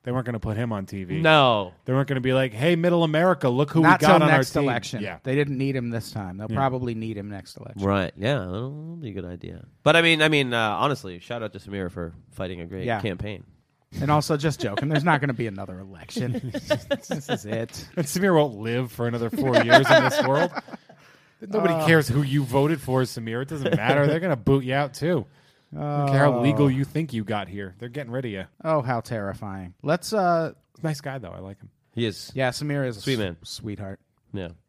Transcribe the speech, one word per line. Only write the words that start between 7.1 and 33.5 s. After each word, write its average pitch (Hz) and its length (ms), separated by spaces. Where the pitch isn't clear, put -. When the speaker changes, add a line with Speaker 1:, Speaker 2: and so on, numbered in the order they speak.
Speaker 3:
him 101 120
next 98 280
election. 101 280
Speaker 2:
Right, 98 320
yeah, 120 220
that'll 139 580
be 151 120
a 98 40
good 95 120
idea. 87 380
But, 156 140
I 165 40
mean, 165 200
I 156 60
mean, 139 260
uh, 110 240
honestly, 101 420
shout 117 240
out 104 100
to 101 60
Samir 95 320
for 85 220
fighting 90 280
a 85 60
great 92 200
Speaker 3:
Yeah. 113 160
Speaker 2:
campaign. 101 420
Speaker 3:
And 147 100
also, 151 240
just 147 240
joking. 110 300
There's 151 160
not 151 160
gonna 143 120
be 117 140
another 98 320
election. 120 720
Speaker 1:
<laughs> - 0
Speaker 3:
This 156 220
is 240 160
it. 113 500
Speaker 1:
And 165 100
Samir 185 300
won't 147 220
live 117 340
for 120 160
another 117 220
four 131 340
years - 260
in - 140
this 294 240
world. 262 240
Nobody 170 320
Speaker 3:
Uh, 160 120
Speaker 1:
cares 160 220
who 139 140
you 139 220
voted 139 380
for, 131 220
Samir. 117 380
It 139 80
doesn't 156 260
matter. 139 320
They're 156 120
gonna 170 160
boot 135 280
you 127 100
out, 139 200
too. 147 320
I 151 40
don't 147 300
care 139 160
how 135 100
Speaker 3:
Oh. 120 60
Speaker 1:
legal 143 300
you 135 140
think 156 280
you 110 100
got 101 260
here. 98 300
They're 120 100
getting 120 220
rid 131 140
of 113 60
you. 95 140
Speaker 3:
Oh, 160 180
how 120 200
terrifying! 98 720
Let's, 170 300
uh, 175 400
Speaker 1:
Nice 151 180
guy, 135 160
though. 95 140
I 90 80
like 95 200
him. - 100
Speaker 2:
He 117 120
is. - 300
Speaker 3:
Yeah, 131 140
Samir 143 380
is 117 100
a 98 40
Speaker 2:
Sweet 135 120
Speaker 3:
s-, 117 60
Speaker 2:
man. 90 240
Speaker 3:
sweetheart. 98 560